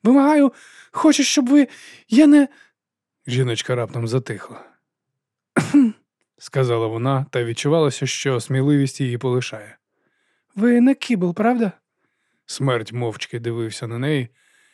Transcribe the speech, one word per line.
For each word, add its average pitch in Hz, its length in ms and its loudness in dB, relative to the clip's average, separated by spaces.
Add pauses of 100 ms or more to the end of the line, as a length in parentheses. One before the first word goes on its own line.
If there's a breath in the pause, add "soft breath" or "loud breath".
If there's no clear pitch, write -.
Вимагаю, 277 500 4 (380 loud breath)
хочу, 294 320 2
щоб 254 260 0
ви, 285 180 4 (420 loud breath)
я 285 180 6
не» 285 200 6 (800 soft breath)
Жіночка 123 480 -2
раптом 117 320 -4
затихла. 113 540 -6 (960)
<clears throat> 254 360 4 (440)
сказала 120 500 -2
вона, 131 420 -2
та 123 140 -4
відчувалося, 143 600 -2
що 127 340 -4
сміливість 135 640 0
її 120 160 -4
полишає. 120 600 -6 (760)
«Ви 240 260 2
не 262 140 4
Кібл, 180 380 -4
правда?» 226 380 0 (760)
Смерть 120 480 -4
мовчки 117 460 -8
дивився 117 480 -8
на 117 100 -10
неї. 135 320 -4 (440)